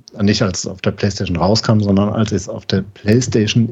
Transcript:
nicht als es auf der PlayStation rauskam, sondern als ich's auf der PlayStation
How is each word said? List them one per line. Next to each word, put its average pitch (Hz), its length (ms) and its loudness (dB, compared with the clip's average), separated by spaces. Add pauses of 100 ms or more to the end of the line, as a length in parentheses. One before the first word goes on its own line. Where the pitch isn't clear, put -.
(220)
nicht 104 200 2
als 92 180 -2
es - 80 -8
auf 92 140 -12
der 101 100 -2
PlayStation 95 440 -4
rauskam, 107 460 2
sondern 101 280 2
als - 220 -2
ich's 92 160 -4
auf - 180 -12
der 98 160 -2
PlayStation 113 920 0